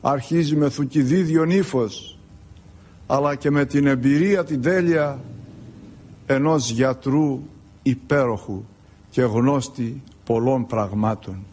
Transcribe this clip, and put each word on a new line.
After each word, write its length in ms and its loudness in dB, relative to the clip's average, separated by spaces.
αρχίζει 540 0
με 140 2
θουκυδίδιον 800 0
ύφος, 680 -2
αλλά 280 0
και 160 0
με 140 2
την 220 2
εμπειρία 560 2
την 180 -4
τέλεια 580 2
ενός 440 2
γιατρού 720 0
υπέροχου 800 -2
και 120 0
γνώστη 840 0
πολλών 400 0
πραγμάτων. 880 -4